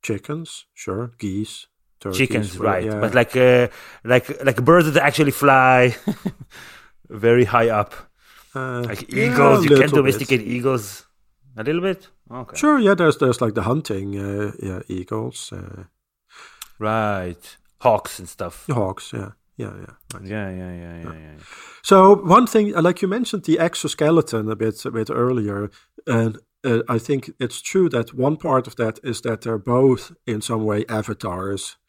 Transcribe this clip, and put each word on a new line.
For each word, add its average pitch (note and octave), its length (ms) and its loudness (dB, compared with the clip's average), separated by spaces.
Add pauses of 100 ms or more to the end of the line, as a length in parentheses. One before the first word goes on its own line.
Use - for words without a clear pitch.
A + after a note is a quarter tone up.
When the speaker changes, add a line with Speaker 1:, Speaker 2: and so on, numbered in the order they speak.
Speaker 1:
Chickens, D3 720 -10
sure. A#2 440 -10
Geese, G2+ 480 -8 (340)
turkeys, F#2 180 -8
Speaker 2:
Chickens, G#2+ 400 -2
Speaker 1:
whatever, G2+ 160 0
Speaker 2:
right. F2+ 120 -2
Speaker 1:
yeah. G#2+ 140 -4
Speaker 2:
But, G#2+ 140 -2
like, A#2+ 220 2
uh, B2+ 320 6 (360)
like, A#2+ 220 2 (180)
like, B2+ 200 0
birds D#3+ 280 6
that C3+ 120 2
actually C#3+ 260 2
fly B2+ 640 6 (640)
<laughs> - 500 -20
very A#2 360 4
high A#2 240 2
up. G#2 260 -2 (600)
Speaker 1:
Uh, C3 340 -8
Speaker 2:
Like - 240 -10
Speaker 1:
yeah, - 200 -2
Speaker 2:
eagles, - 280 6
Speaker 1:
a - 20 2
Speaker 2:
you D3 60 2
can C#3+ 100 8
Speaker 1:
little C#3+ 240 4
bit. C3+ 100 2
Speaker 2:
domesticate B2 300 0
eagles A#2+ 640 -4 (500)
a A2 60 -12
little D#3 200 -4
bit? F#3 260 -6 (240)
Okay. A#2+ 240 -14
Speaker 1:
Sure, D4 240 2
yeah, G3+ 160 4
there's, D#3+ 220 4
there's, B2+ 220 2
like, A2+ 140 0
the G#2+ 80 -2
hunting, G2+ 560 -4
uh, G2+ 320 -6 (100)
yeah, F#2 280 -8
eagles. A2 640 -8
Uh, F#2+ 320 -16 (920)
Speaker 2:
Right. G#2 800 -4 (240)
Hawks - 380 0
and F2+ 100 -16
stuff. - 420 -14
Speaker 1:
Hawks, G2+ 420 -4
yeah. G#2 180 -10 (260)
Yeah, G2+ 220 -10
yeah. G2 160 -20 (200)
Right. F#2+ 120 -18
Speaker 2:
Yeah, G2+ 240 -8
yeah, F#2 60 -10
yeah, F2+ 180 -12
yeah, E2+ 220 -16
Speaker 1:
Yeah. E2 160 -14
Speaker 2:
yeah, D#2+ 60 -18 (180)
yeah. D#2 80 -20 (380)
Speaker 1:
So G3 340 8
one G3+ 300 4
thing, G#3 280 0
uh, E3+ 80 0
like F3+ 200 0
you F#3+ 60 -2
mentioned G#3+ 360 -4
the D#3+ 140 0
exoskeleton D#3 920 -2
a G#2+ 60 -6
bit, A2 280 -6
a C3 60 -6
bit A2+ 200 -6
earlier, G#2 600 -2 (360)
and, A2+ 320 -2 (260)
uh, A#2 240 0
I A#2 100 0
think C3+ 400 -4
it's A#2+ 220 -6
true F#3 300 0
that A#2 240 -4
one C#3 220 0
part C3 300 -2
of A#2 100 -18
that A2+ 280 -4
is B2 160 -6
that A2+ 220 -6
they're A2+ 160 -4
both B2 540 2 (140)
in G#2+ 140 -4
some A2 240 -4
way G#2+ 240 -2
avatars G2 880 -8 (120)